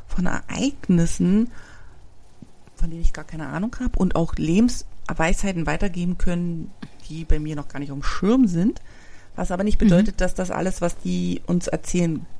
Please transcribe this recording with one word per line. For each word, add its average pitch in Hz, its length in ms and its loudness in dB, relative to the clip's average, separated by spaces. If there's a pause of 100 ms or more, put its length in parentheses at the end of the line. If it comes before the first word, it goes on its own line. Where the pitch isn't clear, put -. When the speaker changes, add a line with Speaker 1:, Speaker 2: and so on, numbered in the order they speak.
Speaker 1:
von 180 180 2
Ereignissen, 185 1300 0 (1200)
von 165 160 2
denen 165 120 -8
ich - 100 8
gar 151 120 -8
keine 156 220 -8
Ahnung 170 320 -4
habe 247 180 0
und 185 200 2
auch 165 180 2
Lebensweisheiten 175 1300 0
weitergeben 175 520 0
können, 175 540 0 (360)
die 160 160 -12
bei 156 140 6
mir 151 160 -6
noch 147 140 -6
gar - 100 -8
nicht 143 140 -8
auf 139 60 -8
dem 143 40 -8
Schirm 233 460 4
sind. 175 320 0 (560)
Was 185 160 -4
aber 180 100 -2
nicht 208 180 4
Speaker 2:
Mhm. 247 60 6
Speaker 1:
bedeutet, 196 340 6
dass 185 140 2
das 180 160 -4
alles, 185 300 -2
was 175 180 -2
die 180 480 -4
uns 175 220 0
erzählen, 165 580 -2 (140)